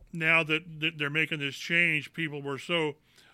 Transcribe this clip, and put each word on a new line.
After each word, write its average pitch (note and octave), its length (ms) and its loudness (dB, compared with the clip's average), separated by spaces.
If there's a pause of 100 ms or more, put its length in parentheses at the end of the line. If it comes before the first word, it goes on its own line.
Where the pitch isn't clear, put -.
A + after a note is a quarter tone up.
(120)
now E3 320 4
that, D#3 360 -2
that D#3 180 -2
they're C#3+ 140 -2
making D#3 280 0
this C#3 160 -4
change, E3+ 580 2
people D3 280 -6
were C#3 160 -4
so, D#3+ 380 0 (380)